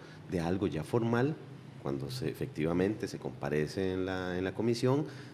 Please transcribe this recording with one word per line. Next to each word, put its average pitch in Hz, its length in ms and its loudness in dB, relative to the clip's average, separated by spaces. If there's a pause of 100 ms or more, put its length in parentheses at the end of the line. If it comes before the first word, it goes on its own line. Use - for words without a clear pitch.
(300)
de 90 100 2
algo 92 280 2
ya 78 160 -2
formal, 120 520 2 (460)
cuando 67 300 -2
se, 65 180 -2
efectivamente 87 800 2
se - 100 -6
comparece 73 760 0
en 92 120 0
la, 92 320 -2
en 92 60 0
la 92 100 0
comisión, 127 540 2 (260)